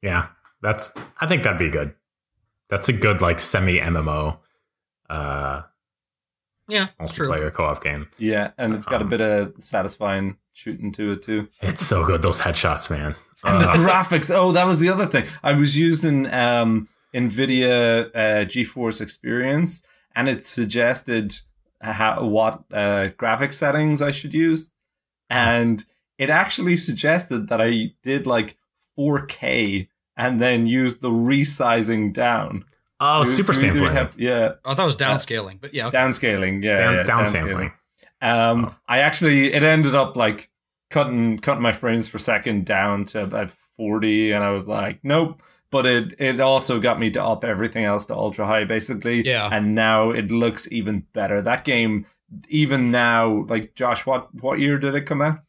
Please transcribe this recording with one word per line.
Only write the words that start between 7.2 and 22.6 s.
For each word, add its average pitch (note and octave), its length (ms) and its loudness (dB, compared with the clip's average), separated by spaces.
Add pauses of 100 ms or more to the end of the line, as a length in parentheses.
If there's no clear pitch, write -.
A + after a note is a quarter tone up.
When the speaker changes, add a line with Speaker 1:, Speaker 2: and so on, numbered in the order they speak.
Speaker 1:
multiplayer D2+ 240 -2
co-op D2+ 300 -2
game. D2+ 240 -6 (100)
Speaker 3:
Yeah, G#2+ 400 -2
and A2 180 -2
it's G2+ 100 -8
got B2 160 -2
a G#2 40 -2
Speaker 1:
Um, G2 40 -4
Speaker 3:
bit A2+ 120 -2
of G#2 360 0
satisfying G2 800 -4 (160)
shooting G#2 400 -10
to G#2 200 -4
it F#2+ 100 -8
too. G#2+ 240 -4 (140)
Speaker 1:
It's - 240 -2
so F2 200 2
good, E2+ 160 2
those E2+ 200 2
headshots, - 480 0
man. D2+ 260 -4 (280)
Speaker 3:
And G2 180 4
the F2+ 80 6
Speaker 1:
Uh, F2 80 6
Speaker 3:
graphics. F3+ 560 2
Oh, F#3 180 4
that F3+ 140 4
was F#3 140 2
the F3 100 4
other F#3+ 160 2
thing. C3 200 0 (180)
I C#3+ 100 2
was C#3+ 240 4
using, D#3 540 2
um, A#2 560 2 (260)
Nvidia, B2 1000 2
uh, G#2+ 300 2
GeForce A#2 560 -4
Experience, C3 840 -4 (300)
and B2 140 0
it A#2 160 -4
suggested A#2 920 -2 (460)
how, A2 440 -2
what, A2 460 0